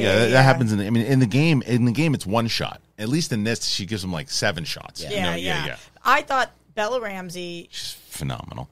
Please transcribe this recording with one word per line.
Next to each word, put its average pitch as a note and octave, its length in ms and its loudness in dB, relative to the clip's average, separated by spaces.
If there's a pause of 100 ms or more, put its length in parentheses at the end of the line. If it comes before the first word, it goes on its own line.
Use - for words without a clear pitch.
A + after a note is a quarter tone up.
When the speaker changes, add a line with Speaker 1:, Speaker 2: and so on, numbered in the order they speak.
Speaker 1:
Yeah, F#2+ 120 4
that, A2 100 6
that A2 60 2
Speaker 2:
yeah. C3 100 8
Speaker 1:
happens C3 300 6
in G#2 80 2
the, G2 60 0
I G2+ 40 -2
mean, A#2 160 2
in C3 140 4
the B2+ 60 6
game, C#3 400 4
in A#2+ 200 2
the A#2+ 60 4
game, C#3+ 220 2
it's - 120 -4
one A2+ 220 0
shot. - 340 -4 (180)
At G#2+ 100 -4
least E3 220 0
in G#2 120 0
this, A2+ 220 -2
she - 200 -2
gives F#2 180 -6
him, F2+ 80 -4
like, D2+ 180 -6
seven G2+ 360 -2
shots. - 360 -12
Speaker 3:
Yeah. - 100 -8
Speaker 1:
You - 100 -4
know? - 100 0
Speaker 2:
Yeah, F2 40 -4
Speaker 1:
Yeah, E3+ 260 -2
Speaker 2:
yeah. - 60 -6
Speaker 1:
yeah. - 100 -8 (260)
Speaker 2:
I C#4 180 4
thought C4 300 -2 (240)
Bella A#3 260 -2
Ramsey, F3+ 720 -10
Speaker 1:
She's - 220 -10
phenomenal. - 800 -10